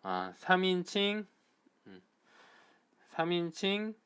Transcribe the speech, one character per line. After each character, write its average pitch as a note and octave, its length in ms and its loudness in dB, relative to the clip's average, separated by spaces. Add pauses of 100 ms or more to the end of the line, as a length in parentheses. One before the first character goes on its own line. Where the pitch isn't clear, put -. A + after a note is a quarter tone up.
아, F#2 340 -2
삼 F#3 260 4
인칭, G3+ 640 0 (600)
음, F#2+ 140 -20 (1080)
삼 E3+ 220 -2
인칭 G3 600 -2 (120)